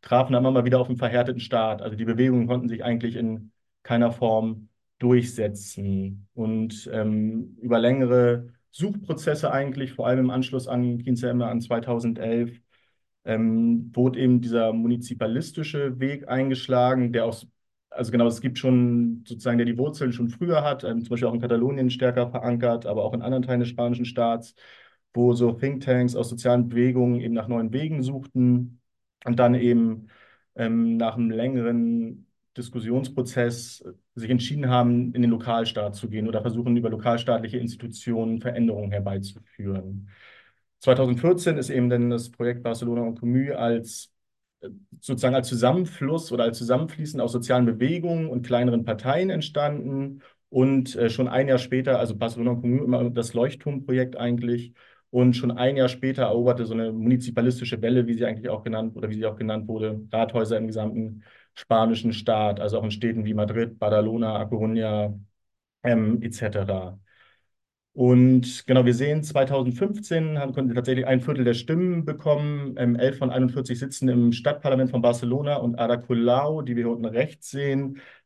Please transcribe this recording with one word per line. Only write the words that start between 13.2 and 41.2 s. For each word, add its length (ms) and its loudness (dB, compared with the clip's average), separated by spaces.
ähm, 680 2
wurde 260 2
eben 200 6
dieser 320 0
munizipalistische 1300 -4
Weg 300 -4
eingeschlagen, 840 2
der 140 0
aus, 200 -6
also 220 -6
genau, 140 6
es 140 0
gibt 180 -4
schon 680 2
sozusagen, 320 -2
der 80 4
die 100 -2
Wurzeln 360 -2
schon 160 -2
früher 340 0
hat, 220 -2
ähm, 180 -2
zum 80 -8
Beispiel 180 0
auch 60 -2
in 60 -2
Katalonien 500 0
stärker 400 0
verankert, 560 -2
aber 180 -2
auch 80 -4
in 100 -4
anderen 200 -2
Teilen 180 0
des 80 0
spanischen 360 -2
Staats, 500 -2
wo 200 4
so 200 2
Thinktanks 640 0
aus 140 -2
sozialen 400 2
Bewegungen 520 2
eben 140 -4
nach 140 -4
neuen 240 -2
Wegen 300 -2
suchten 800 0
und 140 0
dann 160 6
eben, 520 2
ähm, 420 0
nach 200 0
einem 140 0
längeren 960 -2
Diskussionsprozess 1300 -4
sich 160 -6
entschieden 380 0
haben, 460 4
in 80 2
den 80 4
Lokalstaat 640 -2
zu 140 -10
gehen 180 -4
oder 160 -2
versuchen, 340 0
über 140 0
lokalstaatliche 680 -2
Institutionen 800 -4
Veränderungen 500 -2
herbeizuführen. 1200 -8
Zweitausendvierzehn 800 2